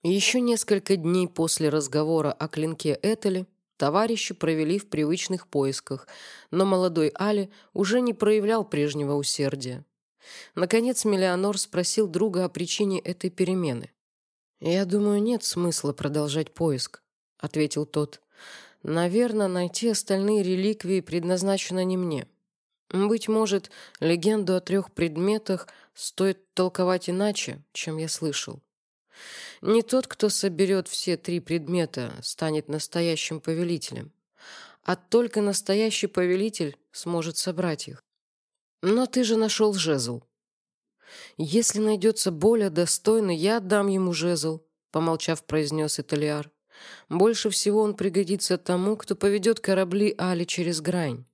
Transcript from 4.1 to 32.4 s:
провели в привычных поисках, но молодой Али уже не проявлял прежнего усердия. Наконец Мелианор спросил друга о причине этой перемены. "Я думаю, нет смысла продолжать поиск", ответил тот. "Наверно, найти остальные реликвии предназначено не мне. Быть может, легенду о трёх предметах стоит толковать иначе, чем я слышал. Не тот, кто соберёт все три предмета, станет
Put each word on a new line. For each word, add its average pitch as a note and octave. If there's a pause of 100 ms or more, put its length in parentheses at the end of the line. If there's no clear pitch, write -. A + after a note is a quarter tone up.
провели D#3
в G3+
привычных D#3+
поисках, C3+ (440)
но F#3
молодой F3+
Али G3+ (240)
уже G#3+
не A#3+
проявлял G#3+
прежнего D3
усердия. C#3 (680)
Наконец A3+
Мелианор F#3+
спросил F3+
друга F3+
о F3
причине F#3
этой -
перемены. F3 (720)
"Я F#3
думаю, G#3
нет A#3
смысла E3+
продолжать D3
поиск", D3 (360)
ответил D3+
тот. D3 (600)
"Наверно, G3
найти F3+
остальные G3+
реликвии F#3
предназначено F#3
не F#3
мне. E3 (600)
Быть G#3
может, G#3+ (280)
легенду F3+
о F3+
трёх F#3
предметах F#3 (260)
стоит -
толковать F3+
иначе, F#3 (120)
чем D#3+
я D#3+
слышал. D3 (1000)
Не A3+
тот, B3+
кто -
соберёт F#3
все -
три F3
предмета, D#3+
станет D#3